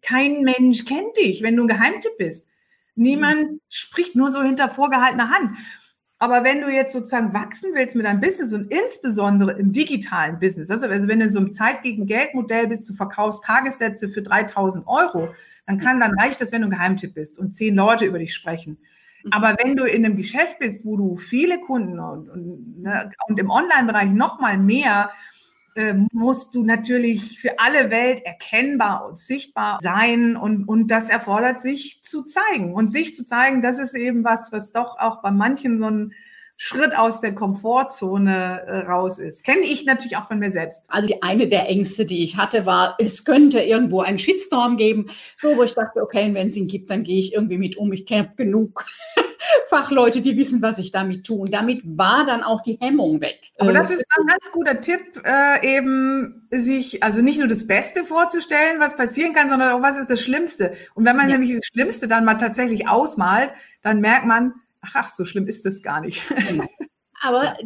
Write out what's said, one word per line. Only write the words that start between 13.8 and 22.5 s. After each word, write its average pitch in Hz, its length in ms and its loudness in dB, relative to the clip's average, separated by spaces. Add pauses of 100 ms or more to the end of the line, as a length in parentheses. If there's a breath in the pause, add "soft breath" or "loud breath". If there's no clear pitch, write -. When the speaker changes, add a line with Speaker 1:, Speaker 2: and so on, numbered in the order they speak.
Speaker 1:
für 202 140 -8
dreitausend 196 640 -2
Euro, 226 420 0 (380 loud breath)
dann 196 100 -2
kann, 247 220 2
dann 208 200 2
reicht 269 220 0
das, 233 100 -4
wenn 233 100 -2
du 208 80 -2
ein - 20 -2
Geheimtipp 185 420 -2
bist 156 240 -12
und 190 160 -8
zehn 220 220 0
Leute 220 300 4
über 180 120 -2
dich 165 160 -8
sprechen. 160 460 -10 (440 soft breath)
Speaker 2:
Mhm. 208 80 -12
Speaker 1:
Aber 214 320 4
wenn 269 120 2
du 269 80 2
in 233 200 2
einem 208 140 2
Geschäft 302 400 -2
bist, 214 260 -6
wo 214 140 -4
du 185 200 0
viele 339 420 0
Kunden 202 400 -4
und, 160 300 -12
und, 175 520 -14